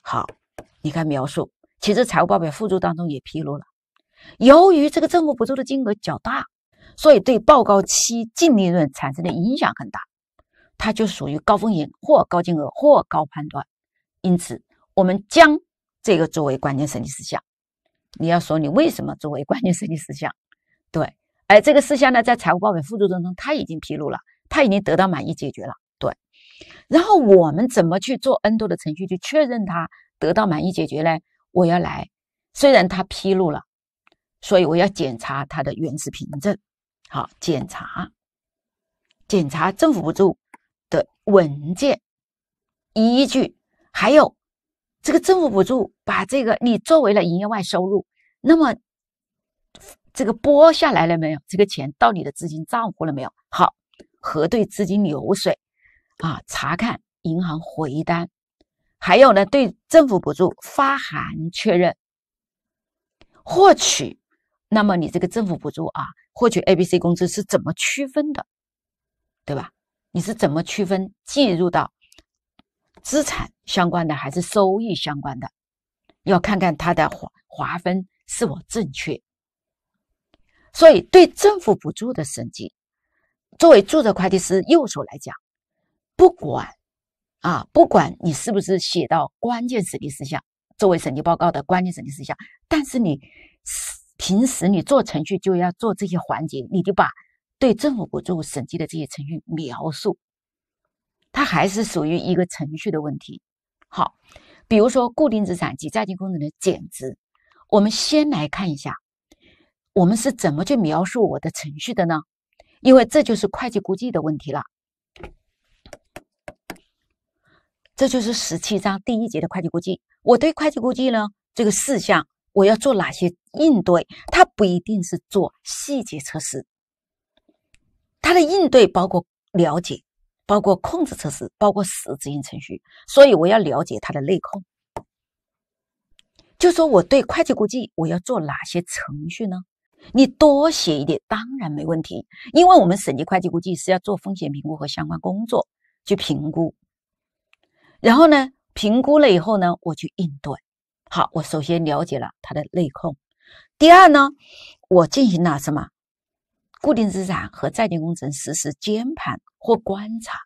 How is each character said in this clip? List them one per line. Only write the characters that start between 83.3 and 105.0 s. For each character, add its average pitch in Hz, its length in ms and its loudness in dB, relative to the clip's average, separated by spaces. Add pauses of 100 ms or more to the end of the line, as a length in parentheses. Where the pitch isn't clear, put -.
作 330 120 6
为 220 120 10
注 302 220 0
册 208 100 2
会 180 160 -2
计 190 80 0
师 185 300 -2
右 277 200 4
手 - 160 -10
来 - 140 -16
讲， 120 160 -18 (840)
不 - 120 8
管， 135 380 -6 (720)
啊， 165 320 -4
不 320 160 6
管 165 320 0
你 165 140 -4
是 - 180 -8
不 196 80 -2
是 185 180 -2
写 170 300 -4
到 156 320 -2
关 240 300 -6
键 226 160 -4
审 - 160 -12
计 147 80 -10
事 139 160 -14
项， 143 180 -10 (340)
作 202 120 2
为 170 80 2
审 135 180 -8
计 147 60 -8
报 165 160 0
告 170 120 0
的 139 140 -6
关 180 220 -2
键 180 80 -6
审 - 100 -14
计 135 80 -14
事 139 140 -18
项， - 100 -10 (320)
但 302 180 -2
是 262 140 -6
你 151 220 -2 (960)
平 208 280 0
时 220 220 -2
你 190 140 2
做 277 200 2
程 151 240 -6
序 190 120 -4
就 185 180 -2
要 175 160 -2
做 220 220 -4
这 - 140 -8
些 170 100 -4
环 147 280 -6
节， 131 240 -12
你 180 140 -2
就 190 100 -2
把 175 160 2 (480)
对 269 160 2
政 277 220 -2
府 180 100 -6
补 147 140 -10
助 165 240 -6
审 135 220 -10
计 170 120 -12
的 160 80 -6
这 165 120 -14
些 147 100 -8
程 143 180 -14
序 156 200 -10
描 147 460 -8
述， - 260 -6 (1120)
它 277 140 -2
还 170 240 -2
是 208 160 -4
属 151 200 -6
于 165 120 -2
一 180 180 -2
个 180 100 0
程 151 320 -12
序 202 140 -8
的 156 100 -4
问 151 160 -10
题。 - 240 -20 (460)
好， - 300 -6 (500)
比 226 80 0
如 220 140 4
说 247 200 0